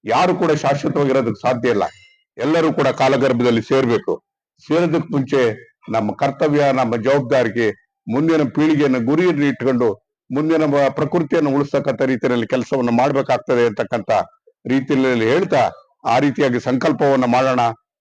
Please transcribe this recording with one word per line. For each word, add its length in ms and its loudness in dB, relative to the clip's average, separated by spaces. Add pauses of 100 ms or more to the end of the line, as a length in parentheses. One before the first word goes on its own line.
ಯಾರು 300 0
ಕೂಡ 160 -2
ಶಾಶ್ವತವಾಗಿರೋದಕ್ಕೆ 960 -2
ಸಾಧ್ಯ 220 0
ಇಲ್ಲ. 140 0 (540)
ಎಲ್ಲರೂ 360 0
ಕೂಡ 140 0
ಕಾಲಗರ್ಭದಲ್ಲಿ 760 2
ಸೇರ್ಬೇಕು. 640 0 (440)
ಸೇರೋದಕ್ಕೆ 440 0
ಮುಂಚೆ 640 -2 (160)
ನಮ್ಮ 220 -2
ಕರ್ತವ್ಯ, 600 0
ನಮ್ಮ 240 0
ಜವಾಬ್ದಾರಿಗೆ 760 0 (380)
ಮುಂದಿನ 400 0
ಪೀಳಿಗೆಯನ್ನು 560 0
ಗುರಿಯನ್ನು 400 2
ಇಟ್ಕೊಂಡು 480 0 (380)
ಮುಂದಿನ 340 0
ಬ-, 240 2
ಪ್ರಕೃತಿಯನ್ನು 640 -2
ಉಳಿಸ್ತಕ್ಕಂಥ 500 -2
ರೀತಿಯಲ್ಲಿ 460 0
ಕೆಲಸವನ್ನು 440 -2
ಮಾಡ್ಬೇಕಾಗ್ತದೆ 760 0
ಅಂತಕ್ಕಂಥ 440 -4 (560)
ರೀತಿಯಲ್ಲಿ 600 0
ಹೇಳ್ತಾ, 420 0 (340)
ಆ 140 2
ರೀತಿಯಾಗಿ 400 0
ಸಂಕಲ್ಪವನ್ನ 680 0
ಮಾಡೋಣ. 340 0 (420)